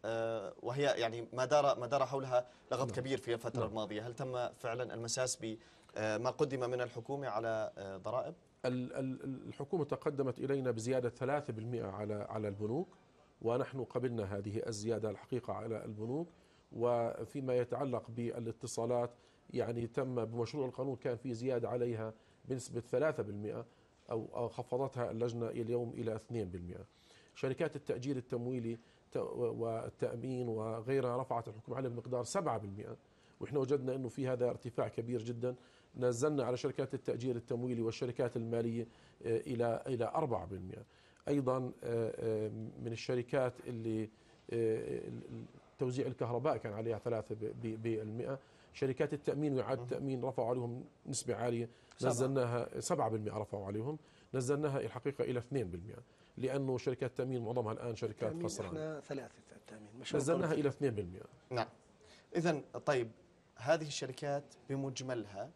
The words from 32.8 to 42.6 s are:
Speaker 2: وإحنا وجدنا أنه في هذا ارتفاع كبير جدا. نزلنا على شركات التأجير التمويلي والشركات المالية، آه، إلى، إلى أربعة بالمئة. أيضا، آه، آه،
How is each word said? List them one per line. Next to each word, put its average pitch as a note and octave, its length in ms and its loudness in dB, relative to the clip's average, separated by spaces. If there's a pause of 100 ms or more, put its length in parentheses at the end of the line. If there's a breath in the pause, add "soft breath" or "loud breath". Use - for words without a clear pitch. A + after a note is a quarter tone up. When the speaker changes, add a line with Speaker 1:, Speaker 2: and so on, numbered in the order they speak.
Speaker 2:
وإحنا C#3+ 180 0
وجدنا C3 360 4
أنه B2+ 140 -2
في B2+ 200 -2
هذا B2 220 4
ارتفاع A#2 380 -2
كبير A#2 340 -2
جدا. A#2+ 320 -2 (420 loud breath)
نزلنا B2 480 4
على B2 120 2
شركات C3+ 380 -2
التأجير B2 420 0
التمويلي A#2+ 460 0
والشركات A#2+ 540 0
المالية، A#2 460 0 (440 loud breath)
آه، A2+ 140 4
إلى، A#2 460 2
إلى A#2+ 180 2
أربعة A2+ 420 0
بالمئة. F#2 360 -8 (460 soft breath)
أيضا، C3 280 4 (280)
آه، A#2 320 2
آه، A2 320 0 (340)